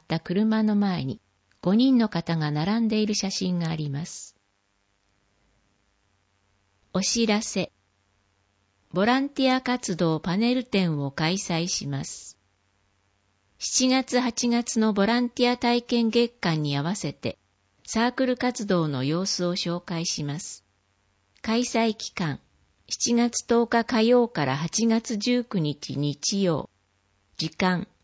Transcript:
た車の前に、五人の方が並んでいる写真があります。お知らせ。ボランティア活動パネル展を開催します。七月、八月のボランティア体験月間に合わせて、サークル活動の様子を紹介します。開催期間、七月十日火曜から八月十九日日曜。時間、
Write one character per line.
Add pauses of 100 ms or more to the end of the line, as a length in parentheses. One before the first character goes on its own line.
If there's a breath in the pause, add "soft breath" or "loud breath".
た
車
の
前
に、 (400)
五
人
の
方
が
並
ん
で
い
る
写
真
が
あ
り
ま
す。 (2500)
お
知
ら
せ。 (1200)
ボ
ラ
ン
テ
ィ
ア
活
動
パ
ネ
ル
展
を
開
催
し
ま
す。 (1200)
七
月、
八
月
の
ボ
ラ
ン
テ
ィ
ア
体
験
月
間
に
合
わ
せ
て、 (480)
サ
ー
ク
ル
活
動
の
様
子
を
紹
介
し
ま
す。 (760)
開
催
期
間、 (480)
七
月
十
日
火
曜
か
ら
八
月
十
九
日
日
曜。 (680)
時
間、 (160)